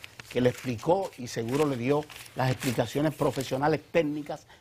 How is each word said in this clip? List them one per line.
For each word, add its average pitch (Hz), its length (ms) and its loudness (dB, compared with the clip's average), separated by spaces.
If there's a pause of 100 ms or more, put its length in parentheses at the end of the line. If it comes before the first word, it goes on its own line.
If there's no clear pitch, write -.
(300)
que 123 120 0
le 127 80 8
explicó 156 680 -2
y 123 100 -10
seguro 123 380 0
le 135 120 -2
dio 139 260 0 (320)
las 131 160 2
explicaciones 139 640 0
profesionales 139 680 0 (100)
técnicas 151 560 -2 (140)